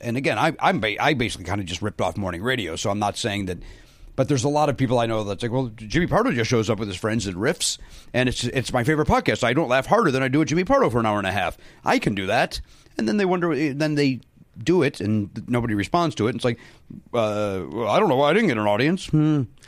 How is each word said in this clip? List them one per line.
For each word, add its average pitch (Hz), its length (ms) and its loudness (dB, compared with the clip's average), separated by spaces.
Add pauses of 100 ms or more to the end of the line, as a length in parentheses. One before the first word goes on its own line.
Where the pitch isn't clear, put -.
And 120 160 -4
again, 135 200 -2
I, 147 220 0
I'm 185 200 2
ba-, 104 220 -2
I 147 120 2
basically 107 320 -4
kinda 101 180 -4
just 87 160 -8
ripped 104 220 -4
off 90 160 -2
morning 90 240 -4
radio, 107 340 -4
so 107 140 -4
I'm 101 80 0
not 104 180 0
saying 101 300 -4
that, 90 120 -6 (560)
but 131 140 0
there's 139 160 0
a 143 60 2
lot 147 180 2
of 131 80 -2
people 127 220 0
I 117 80 2
know 110 180 -2
that's 98 180 -6
like, 117 100 -4
"Well, 131 220 -2
Jimmy 113 320 -2
Pardo 208 260 0
just 120 180 0
shows 113 180 2
up 110 100 0
with 107 100 -4
his 92 100 -8
friends 110 280 -2
and 95 100 -6
riffs, 117 420 -2 (340)
and 127 160 2
it's, 117 160 -4
it's 123 300 -2
my 120 100 2
favorite 151 240 2
podcast. 180 340 2
I 120 120 2
don't 151 160 2
laugh 131 160 2
harder 202 240 2
than 131 120 0
I 135 60 0
do 143 140 2
at 156 60 0
Jimmy 170 160 0
Pardo 240 260 2
for 117 100 0
an 113 60 2
hour 104 100 2
and 101 100 -2
a 92 60 0
half. 92 240 -2 (260)
I 240 160 2
can - 160 0
do 98 120 -2
that." 120 340 0 (380)
And 220 100 0
then 214 80 0
they 202 80 2
wonder, 165 480 0
then 151 220 0
they 139 260 2 (420)
do 165 200 4
it, 135 180 0
and 104 300 0 (180)
nobody 117 260 0
responds 147 420 0
to 107 100 2
it. 123 40 2
And 127 60 -4
it's 117 80 -8
like, 120 140 0 (560)
uh, 104 560 0
"Well, 107 180 -2
I 120 100 4
don't 202 120 4
know 127 60 4
why 143 140 4
I 165 40 4
didn't 220 140 2
get 117 100 0
an 107 80 2
audience." 131 400 2
Hmm. 151 380 2 (240)